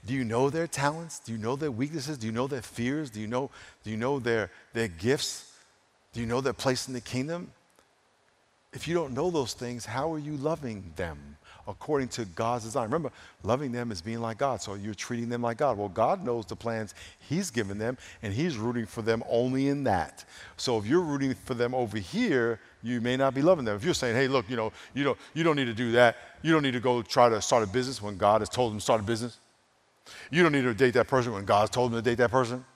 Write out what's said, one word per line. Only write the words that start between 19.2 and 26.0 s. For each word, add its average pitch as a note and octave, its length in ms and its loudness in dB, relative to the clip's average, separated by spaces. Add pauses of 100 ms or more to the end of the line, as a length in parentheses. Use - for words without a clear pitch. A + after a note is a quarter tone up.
only B2+ 400 2
in C#3+ 160 0
that. F2+ 400 0 (340)
So A#2+ 200 0
if G#2 80 -4
you're D#3 140 4
rooting C#3 340 0
for - 200 -6
them A#2+ 200 0
over A2+ 240 -2
here, A#2+ 640 0 (220)
you A#2+ 180 -2
may B2 160 0
not C3+ 180 2
be C3+ 80 0
loving E3 220 6
them. G#2+ 100 0
If G#2 100 -6
you're E3+ 100 2
saying, A#2+ 200 0
"Hey, C3+ 140 4
look, B2+ 200 0
you B2 80 -4
know, A2 160 -2 (220)
you C3 80 -2
don't, C3+ 160 0 (160)
you D#3+ 100 -2
don't D#3 120 4
need C3+ 80 0
to A#2 100 -2
do A#2 180 -2
that. A#2 240 8 (260)